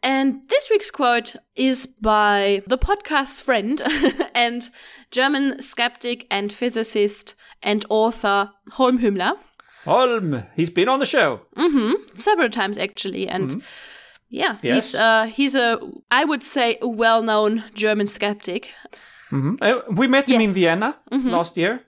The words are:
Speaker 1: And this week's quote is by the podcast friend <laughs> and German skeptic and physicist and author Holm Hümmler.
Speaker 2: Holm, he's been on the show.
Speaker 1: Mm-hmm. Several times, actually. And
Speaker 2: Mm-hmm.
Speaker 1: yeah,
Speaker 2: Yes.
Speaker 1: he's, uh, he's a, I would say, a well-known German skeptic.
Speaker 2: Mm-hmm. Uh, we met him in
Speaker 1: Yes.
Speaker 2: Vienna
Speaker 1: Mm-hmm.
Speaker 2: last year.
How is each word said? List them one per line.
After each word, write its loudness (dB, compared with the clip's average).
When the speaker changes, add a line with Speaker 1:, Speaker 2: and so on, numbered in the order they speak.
Speaker 1:
And 0
this 0
week's 2
quote 0
is 0
by 2
the 0
podcast -2
friend 0
<laughs> -4
and 0
German 0
skeptic -4
and -4
physicist -2
and -2
author 0
Holm 2
Hümmler. 0
Speaker 2:
Holm, 2
he's 0
been 0
on 2
the 0
show. 0
Speaker 1:
Mm-hmm. 0
Several 2
times, -4
actually. -6
And -4
Speaker 2:
Mm-hmm. -6
Speaker 1:
yeah, -4
Speaker 2:
Yes. 0
Speaker 1:
he's, -4
uh, 4
he's 0
a, 2
I 2
would -2
say, 0
a -4
well-known 2
German 0
skeptic. -6
Speaker 2:
Mm-hmm. -2
Uh, 2
we 2
met 2
him 4
in 2
Speaker 1:
Yes. 0
Speaker 2:
Vienna 2
Speaker 1:
Mm-hmm. -2
Speaker 2:
last -2
year. -2